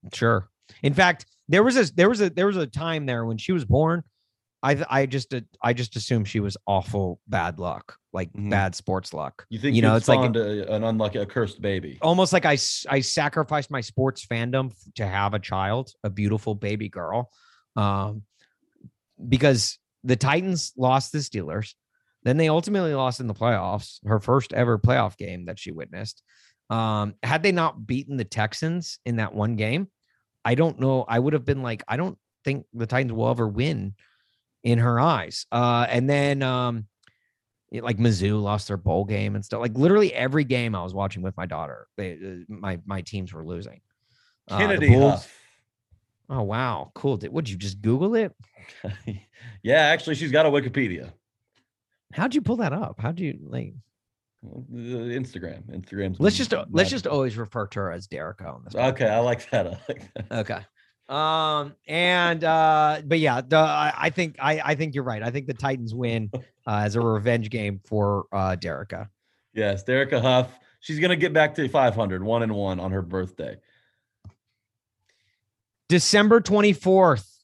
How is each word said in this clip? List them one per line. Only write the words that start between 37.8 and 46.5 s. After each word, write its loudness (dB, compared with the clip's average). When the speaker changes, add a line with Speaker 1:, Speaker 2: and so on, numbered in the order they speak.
Speaker 1:
like, -2
Mizzou 2
lost -2
their -4
bowl 0
game -4
and -6
stuff. -6
Like, -4
literally 4
every 0
game 0
I -4
was -8
watching -4
with -6
my -6
daughter, -10
they, -8
uh, -14
my, -8
my -6
teams -8
were -14
losing. -12
Uh, -2
the 4
Speaker 2:
Kennedy 2
Speaker 1:
Bulls 10
Speaker 2:
Huff. -6
Speaker 1:
Oh, -4
wow. -4